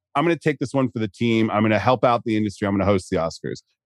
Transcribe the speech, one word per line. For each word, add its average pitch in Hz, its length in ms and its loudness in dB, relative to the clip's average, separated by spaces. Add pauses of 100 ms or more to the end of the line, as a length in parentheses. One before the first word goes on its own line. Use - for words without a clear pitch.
(160)
I'm 147 100 2
gonna 170 120 2
take 151 220 -2
this 139 140 -6
one 131 180 0
for 117 80 -6
the 110 80 0
team. 113 440 0
I'm 104 120 0
gonna 107 160 2
help 127 240 2
out 120 220 2
the 113 120 0
industry. 107 300 -2
I'm 98 60 0
gonna 98 120 0
host 98 240 0
the 90 80 -2
Oscars." - 440 -6 (240)